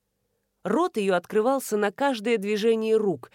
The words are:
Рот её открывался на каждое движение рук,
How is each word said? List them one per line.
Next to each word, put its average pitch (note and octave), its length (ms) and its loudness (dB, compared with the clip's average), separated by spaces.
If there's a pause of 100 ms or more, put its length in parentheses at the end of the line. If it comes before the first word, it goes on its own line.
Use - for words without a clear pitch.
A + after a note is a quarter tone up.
(640)
Рот D4+ 340 0
её G3 200 0
открывался G#3+ 600 -2
на G#3 140 0
каждое A#3 480 0
движение A3 580 0
рук, G3 380 -2